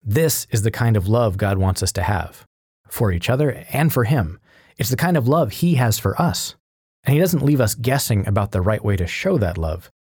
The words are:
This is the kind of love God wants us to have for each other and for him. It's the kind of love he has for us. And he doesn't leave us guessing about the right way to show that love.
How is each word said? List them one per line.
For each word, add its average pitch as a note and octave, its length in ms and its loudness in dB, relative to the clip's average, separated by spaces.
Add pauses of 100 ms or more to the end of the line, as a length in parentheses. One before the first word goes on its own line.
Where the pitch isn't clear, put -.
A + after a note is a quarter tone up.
This C#3+ 500 0
is A2 120 -2
the A2 80 0
kind A#2 260 2
of F#2+ 120 0
love A2 300 0
God G2 200 0
wants F#2+ 240 0
us F#2 100 -2
to G2 100 -4
have F2+ 440 -4 (420)
for G#2+ 220 -2
each F2 180 -2
other C3 440 -2
and D#3 200 0
for B2 120 2
him. G#2 340 -2 (400)
It's A2 120 -2
the B2+ 60 -2
kind F3 200 2
of A#2+ 100 2
love C#3+ 240 2
he F3 240 0
has B2 240 2
for - 240 -2
us. - 320 -2 (480)
And C3 120 2
he D3+ 60 4
doesn't E3+ 240 2
leave C#3+ 160 4
us A2 140 2
guessing A#2 540 0
about G2+ 240 0
the F#2 100 0
right G#2+ 220 0
way G2+ 120 0
to E2+ 120 -2
show - 280 -2
that F2+ 220 0
love. D#2+ 320 -6 (120)